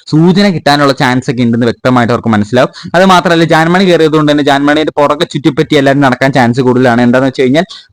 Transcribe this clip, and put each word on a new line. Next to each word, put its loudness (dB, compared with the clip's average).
സൂചന 2
കിട്ടാനുള്ള 0
ചാൻസ് -2
ഒക്കെ -4
ഉണ്ടെന്ന് 0
വ്യക്തമായിട്ട് -2
അവർക്ക് -4
മനസ്സിലാവും." -2
അത് 2
മാത്രമല്ല, 2
ജാൻമണി 0
കയറിയത് 2
കൊണ്ട് 0
തന്നെ 0
ജാൻമണിയുടെ 0
പുറകെ -2
ചുറ്റിപ്പറ്റി -2
എല്ലാവരും 2
നടക്കാൻ 0
ചാൻസ് 0
കൂടുതലാണ്. 2
എന്താന്ന് 2
വെച്ച് -4
കഴിഞ്ഞാൽ 0